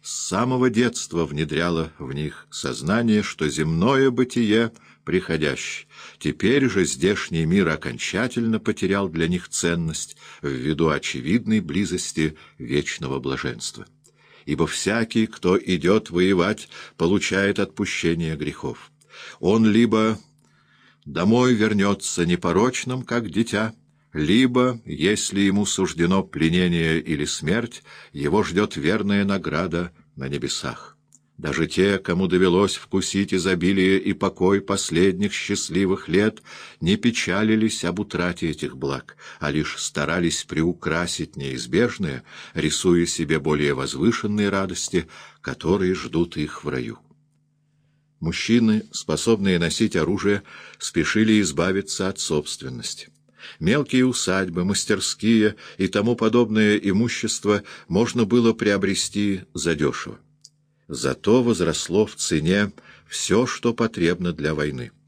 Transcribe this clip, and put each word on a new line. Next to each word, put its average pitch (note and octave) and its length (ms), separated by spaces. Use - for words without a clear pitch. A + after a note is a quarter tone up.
с - 260
самого B2+ 420
детства G#2+ 560
внедряла D#2 720
в C2+ 140
них C#2+ 400
сознание, G2+ 720
что - 240
земное E2+ 640
бытие A#2 640
приходящее. D2+ 800
Теперь C3 500
же F#2+ 140
здешний E2+ 640
мир F2 240
окончательно A2 880
потерял G2 480
для E2 220
них F2 180
ценность E2+ 680
ввиду D2 480
очевидной F#2 720
близости D#2 720
вечного C2+ 600
блаженства. B1 680
Ибо D2+ 220
всякий, A2 580
кто F#2+ 320
идёт F#2 520
воевать, F#2 580
получает G2 640
отпущение E2+ 760
грехов. - 560
Он A2 260
либо A2 540
домой A2+ 480
вернётся G2+ 720
непорочным, G2+ 760
как A#2 260
дитя, A2 440
либо, B2 720
если F#2 540
ему G2+ 260
суждено F2+ 580
пленение E2 760
или D2 260
смерть, - 560
его D2 320
ждёт E2+ 320
верная G2+ 480
награда F2 720
на C2+ 120
небесах. C2+ 680
Даже D2+ 280
те, F#2+ 320
кому F2+ 300
довелось F2+ 480
вкусить F#2+ 580
изобилие F#2 640
и F#2+ 160
покой G2 480
последних F#2+ 720
счастливых F#2+ 720
лет, G2+ 360
не F#2+ 160
печалились A2 880
об F2 160
утрате F2 520
этих C2+ 260
благ, C2+ 380
а D2 100
лишь D2 300
старались D#2+ 640
приукрасить E2+ 960
неизбежное, C2+ 840
рисуя E2+ 540
себе D#2+ 320
более D2 340
возвышенные G2+ 760
радости, F#2 580
которые F#2 560
ждут E2+ 420
их D2+ 260
в D2 60
раю. B1 300
Мужчины, G#2+ 720
способные G2 640
носить E2+ 380
оружие, G2+ 480
спешили G#2+ 640
избавиться F#2 640
от F#2+ 120
собственности. - 880
Мелкие B2+ 460
усадьбы, F#2 600
мастерские G#2+ 920
и G2 100
тому G#2 280
подобное G#2+ 640
имущество G#2 840
можно A#2 380
было A2+ 280
приобрести G2+ 880
задешево. D2+ 680
Зато C#2 560
возросло F2+ 640
в - 100
цене F#2 560
всё, - 380
что A#2+ 280
потребно F2 600
для D2+ 200
войны. D2 380